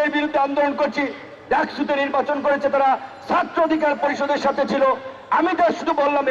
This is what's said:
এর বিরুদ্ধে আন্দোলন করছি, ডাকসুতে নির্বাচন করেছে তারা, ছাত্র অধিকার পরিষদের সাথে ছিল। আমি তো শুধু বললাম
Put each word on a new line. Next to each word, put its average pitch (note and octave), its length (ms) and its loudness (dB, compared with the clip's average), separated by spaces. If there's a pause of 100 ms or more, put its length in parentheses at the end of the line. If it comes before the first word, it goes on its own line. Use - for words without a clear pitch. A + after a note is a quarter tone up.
এর D4+ 140 0
বিরুদ্ধে D4+ 300 0
আন্দোলন C#4+ 340 0
করছি, C#4+ 240 -2 (480)
ডাকসুতে D4 500 0
নির্বাচন C#4 440 0
করেছে C#4+ 280 2
তারা, C4+ 160 4 (380)
ছাত্র E4+ 380 0
অধিকার D#4 260 2 (100)
পরিষদের C#4+ 440 0
সাথে C#4 160 0 (100)
ছিল। C4+ 120 2 (540)
আমি E4+ 220 2
তো F4 40 4 (140)
শুধু D#4 140 -2 (100)
বললাম C#4 280 2